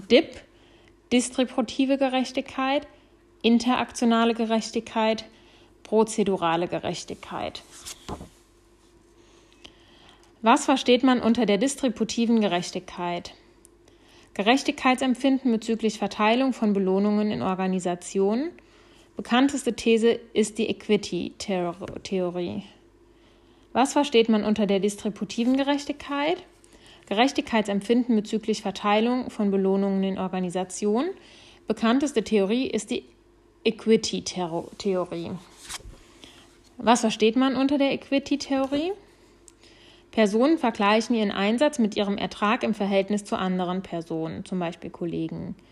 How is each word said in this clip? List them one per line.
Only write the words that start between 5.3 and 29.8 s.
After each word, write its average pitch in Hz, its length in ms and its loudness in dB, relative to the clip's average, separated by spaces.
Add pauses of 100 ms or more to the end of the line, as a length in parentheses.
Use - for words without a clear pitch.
prozedurale 185 840 0
Gerechtigkeit. - 960 -8 (2750)
Was 233 240 4
versteht 254 380 4
man 254 180 4
unter 233 240 2
der 202 120 4
distributiven 226 840 0
Gerechtigkeit? 175 920 -4 (1000)
Gerechtigkeitsempfinden 262 1200 2
bezüglich 220 460 -2
Verteilung 226 560 0
von 214 200 0
Belohnungen 202 580 2
in - 100 -4
Organisationen. 190 1120 -2 (640)
Bekannteste 254 560 0
These 226 460 2 (140)
ist 214 240 0
die 226 120 -2
Equity-Theorie. 185 1900 -4 (1080)
Was 254 200 2
versteht 262 360 4
man 214 160 2
unter 214 200 2
der 196 140 2
distributiven 220 800 -2
Gerechtigkeit? 285 840 -2 (640)
Gerechtigkeitsempfinden 233 1080 0
bezüglich 214 460 -2
Verteilung 220 680 0
von 202 220 -2
Belohnungen 196 520 2